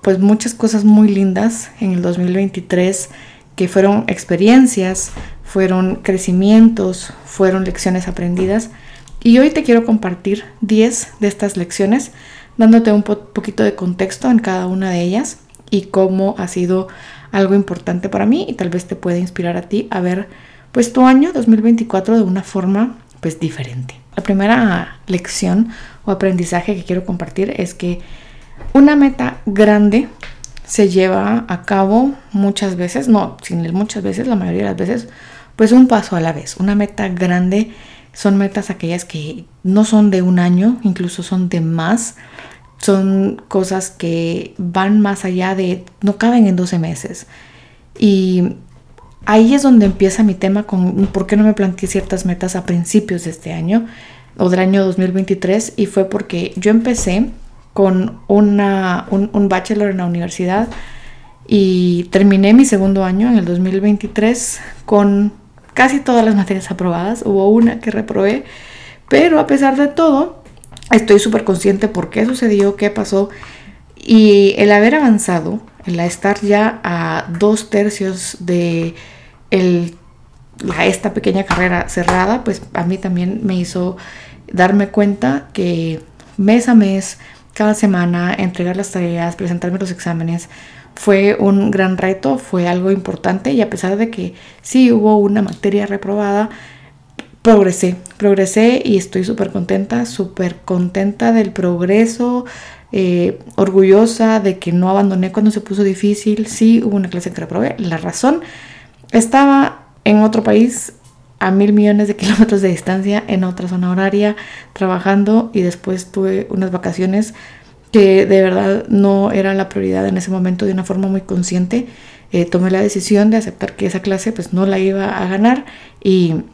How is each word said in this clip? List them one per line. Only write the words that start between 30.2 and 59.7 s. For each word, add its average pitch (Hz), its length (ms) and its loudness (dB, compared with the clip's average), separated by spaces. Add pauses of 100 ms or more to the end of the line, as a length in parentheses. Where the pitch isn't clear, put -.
se 202 220 2
lleva 190 600 0
a 180 140 -6
cabo 214 520 0 (180)
muchas 196 440 -2
veces, 180 320 -6
no, 202 340 2
sin 170 220 -6
el 165 80 -6
muchas 202 300 -4
veces, 202 240 -6
la 240 100 -2
mayoría 180 260 -4
de 208 80 -4
las 180 60 -6
veces, 220 320 -6 (480)
pues, 220 160 4
un 254 160 8
paso 208 280 0
a 165 40 0
la 165 120 -2
vez. - 260 -12
Una 196 160 0
meta 202 340 -2
grande 180 640 0 (400)
son 196 240 0
metas 196 320 -2
aquellas 175 380 -6
que 156 400 -12 (160)
no 202 240 2
son 208 240 4
de 185 100 2
un 180 180 2
año, 180 440 2
incluso 180 400 -4
son 185 260 -4
de 170 140 -2
más. 165 540 -2 (640)
Son 196 680 0
cosas 190 440 -4
que 170 680 -6
van 190 420 0
más 202 240 -2
allá 185 300 -2
de, 185 300 -4 (160)
no 202 160 -2
caben 226 320 2
en 185 80 0
doce 180 240 -2
meses. - 480 -10 (680)
Y 185 600 2 (680)
ahí 226 300 4
es 277 80 2
donde 240 240 6
empieza 190 380 0
mi 196 100 2
tema 196 300 -2
con 190 420 0
por 190 220 -4
qué 208 80 2
no 214 80 4
me 214 100 4
planteé 190 340 -4
ciertas 185 380 -4
metas 180 300 -4
a 180 100 -8
principios 175 560 -2
de 165 80 -8
este 160 220 -12
año 185 340 -2 (500)
o 180 140 0
del 180 80 0
año 190 260 2
dos 185 140 -2
mil 185 140 0
veintitrés, 190 640 -2
y 202 100 -2
fue 190 200 -2
porque 190 500 -6
yo 202 160 0
empecé 233 580 0 (420)
con 190 540 0
una, 202 840 0
un, 202 220 -2
un 202 160 0
bachelor 196 440 -2